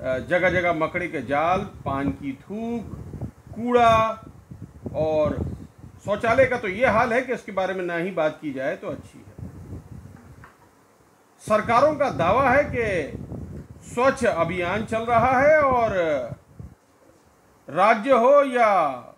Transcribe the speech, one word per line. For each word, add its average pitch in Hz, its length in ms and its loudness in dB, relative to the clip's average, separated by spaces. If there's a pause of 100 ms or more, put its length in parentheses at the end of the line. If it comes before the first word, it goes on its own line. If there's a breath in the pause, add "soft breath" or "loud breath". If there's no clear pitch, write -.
अ, 131 160 -2
जगह-जगह 170 540 0
मकड़ी 160 360 -4
के 151 140 -6
जाल, 156 380 0
पान 139 500 -6
की 139 220 -8
थूक, 226 680 -10 (560)
कूड़ा 226 720 2 (720)
और 156 600 -2 (480)
शौचालय 233 420 2
का 247 120 0
तो 214 100 -6
ये 208 180 0
हाल 226 260 2
है 254 100 0
कि 254 100 -4
उसके 214 200 -10
बारे 185 220 -2
में 185 100 -4
ना 175 120 -4
ही 170 140 -4
बात 156 320 -2
की 147 100 -6
जाए 135 240 -4
तो 190 120 -12
अच्छी - 400 -14
है। - 220 -16 (1900)
सरकारों 233 560 2
का 269 160 0
दावा 214 400 2
है 254 240 2
कि 190 440 -4 (760)
स्वच्छ 247 300 2
अभियान 175 600 -2
चल 220 180 -4
रहा 240 380 2
है 302 200 6
और 254 300 2 (1800)
राज्य 208 400 4
हो 269 340 6
या 196 600 2 (140)